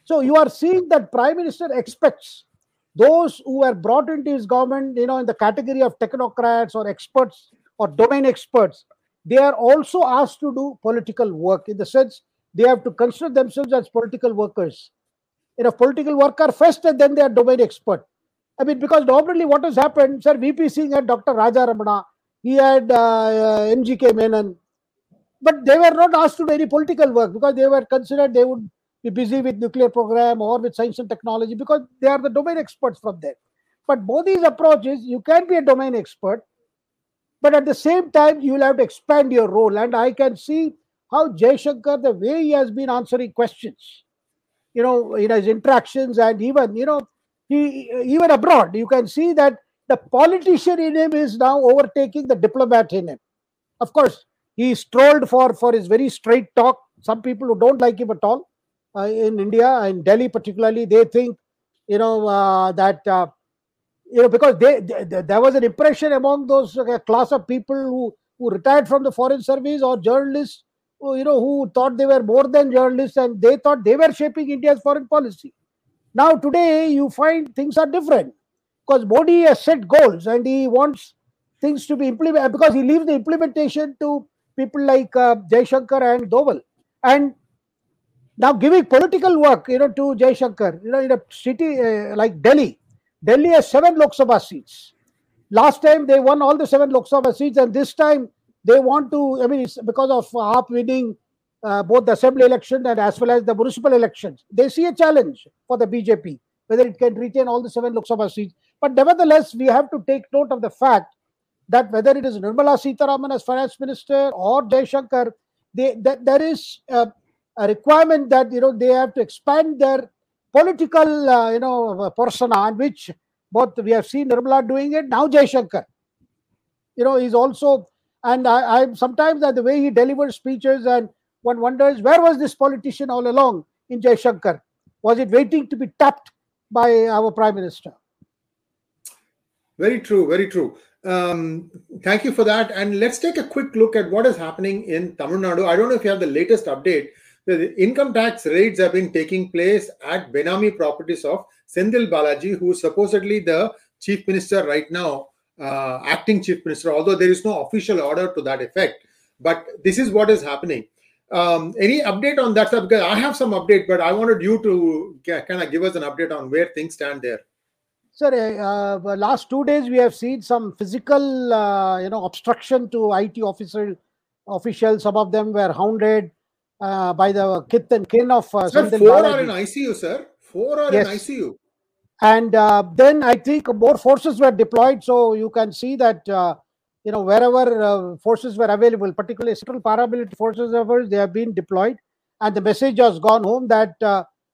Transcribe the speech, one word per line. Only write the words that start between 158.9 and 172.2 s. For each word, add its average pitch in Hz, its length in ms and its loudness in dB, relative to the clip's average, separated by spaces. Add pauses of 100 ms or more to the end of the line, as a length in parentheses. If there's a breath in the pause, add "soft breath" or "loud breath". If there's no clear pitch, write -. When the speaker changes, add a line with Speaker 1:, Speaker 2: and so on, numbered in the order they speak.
Speaker 2:
But 165 280 -4 (160)
this 190 160 0
is 247 100 -2
what 208 220 2
is 208 100 2
happening. 143 460 -8 (440)
Um, 170 480 -2
any 247 220 2
update 277 380 -2
on 233 160 0
that, 214 160 2
sir? 233 100 0
Because 190 220 2
I 214 120 -2
have 277 200 -2
some 240 160 -2
update, 190 360 2
but 180 140 0
I 170 100 0
wanted 214 300 0
you 208 220 -2
to 170 600 -2
ca-, 165 180 -6
kind 180 200 -8
of 151 80 -6
give 165 140 -4
us 185 120 -4
an 156 80 -8
update 156 320 -6
on 135 140 -12
where 165 240 -2
things 160 220 -12
stand 143 260 -10
there. 120 200 -8 (720)
Speaker 1:
Sir, 285 220 -2
uh, 202 720 -4
uh, 202 120 -6
last 214 320 -4
two 269 160 -4
days 285 240 -2
we 254 80 -2
have 247 180 2
seen 247 260 -8
some 226 360 -4
physical, 262 720 -2
uh, 196 480 -2
you 185 100 -8
know, 208 140 -8